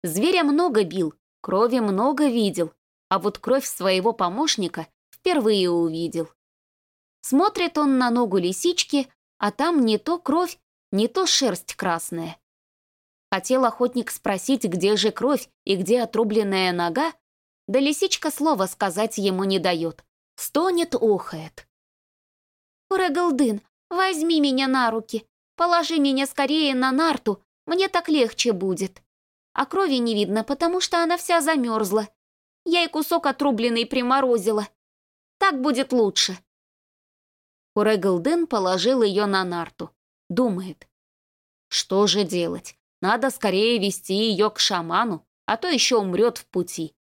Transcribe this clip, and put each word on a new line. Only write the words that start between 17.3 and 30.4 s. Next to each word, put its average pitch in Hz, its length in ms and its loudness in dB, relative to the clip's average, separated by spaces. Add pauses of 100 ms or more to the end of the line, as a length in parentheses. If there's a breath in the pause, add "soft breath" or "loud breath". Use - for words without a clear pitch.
да 208 100 2
лисичка 302 520 0
слова 269 360 0
сказать 202 520 -4
ему 196 260 0
не 190 140 2
дает. 165 460 -2 (300)
Стонет, 339 600 -2
охает. 180 720 -2 (1200)
«Хурегалдын, 320 720 0 (280)
возьми 339 520 0
меня 269 260 2
на 262 240 2
руки, 220 360 -6 (280)
положи 339 460 0
меня 277 260 2
скорее 285 480 0
на 254 160 0
нарту, 269 520 0 (240)
мне 381 220 0
так 349 200 -2
легче 240 440 2
будет. 190 500 -4 (500)
А 269 140 -2
крови 349 300 0
не 233 180 0
видно, 208 280 0